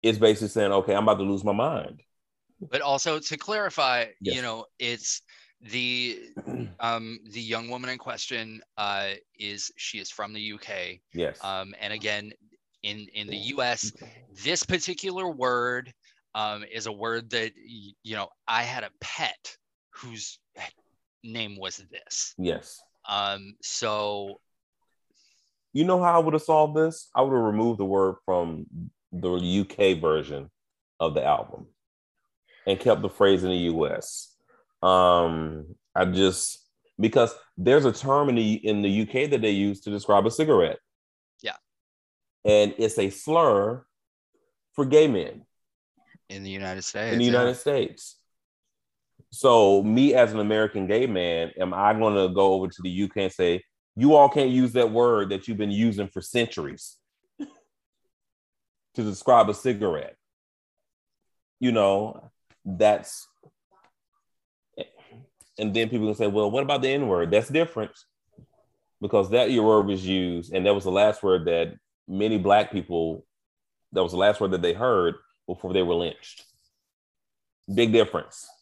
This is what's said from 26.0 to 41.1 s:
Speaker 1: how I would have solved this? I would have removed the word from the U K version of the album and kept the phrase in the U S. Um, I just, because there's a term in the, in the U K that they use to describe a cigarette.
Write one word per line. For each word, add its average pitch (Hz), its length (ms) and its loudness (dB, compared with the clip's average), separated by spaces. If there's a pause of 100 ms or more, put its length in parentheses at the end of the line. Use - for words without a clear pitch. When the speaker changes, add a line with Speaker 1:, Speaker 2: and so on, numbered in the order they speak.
Speaker 1:
how 175 120 4
I 170 40 6
would 156 160 2
have 151 80 0
solved 151 340 2
this? 160 380 -2
I 123 60 2
would 135 140 2
have 120 100 2
removed 110 360 0
the 98 40 -2
word 95 400 0
from 85 420 -2 (460)
the 90 240 -4
U 90 280 0
K 95 300 2
version 76 560 -4 (500)
of 80 140 -2
the 69 100 -2
album - 420 -4 (1000)
and 98 120 0
kept 123 240 2
the 101 60 -4
phrase 98 340 4
in 92 80 -2
the 90 60 0
U 82 320 0
S. - 460 -10 (480)
Um, 85 920 2 (200)
I 92 100 2
just, 92 560 0 (380)
because 117 360 2 (220)
there's 139 300 4
a 117 60 4
term 139 360 0
in 123 80 0
the, 110 180 0
in 104 280 -2
the 101 60 0
U 104 180 0
K 131 200 -2
that 135 160 0
they 110 80 0
use 101 320 -2
to 104 80 -10
describe 101 360 2
a 117 40 2
cigarette. 117 480 2 (640)